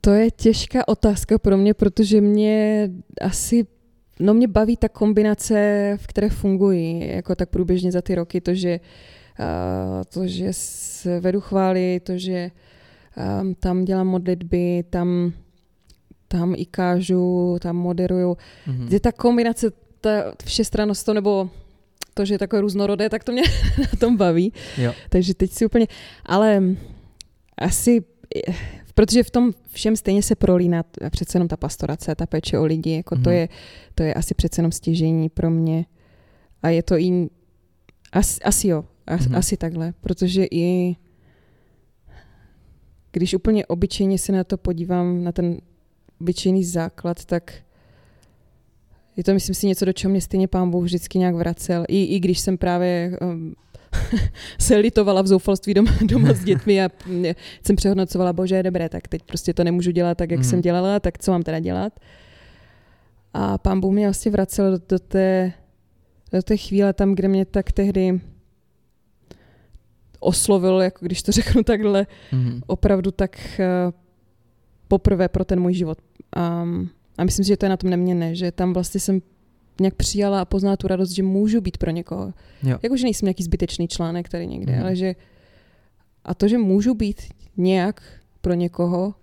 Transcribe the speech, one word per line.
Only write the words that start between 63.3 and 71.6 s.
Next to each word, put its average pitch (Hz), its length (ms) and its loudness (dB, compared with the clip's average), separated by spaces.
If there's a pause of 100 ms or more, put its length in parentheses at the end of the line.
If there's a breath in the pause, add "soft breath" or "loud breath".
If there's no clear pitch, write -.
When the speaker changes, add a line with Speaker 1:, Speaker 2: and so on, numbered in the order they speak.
Speaker 1:
A 196 240 -2
pán 190 220 0
Bůh 190 140 0
mě 208 120 2
vlastně 202 260 0
vracel 190 400 0
do, 180 80 -2 (100)
do 185 100 2
té, 185 540 0 (800)
do 185 80 0
té 214 160 0
chvíle 196 360 0
tam, 196 220 2
kde 190 120 0
mě 190 180 2
tak - 260 -2
tehdy 185 480 0 (2000 soft breath)
oslovil, 185 640 2
jako 185 240 -2
když 175 180 -6
to 202 80 0
<laughs> 214 100 4
řeknu - 220 4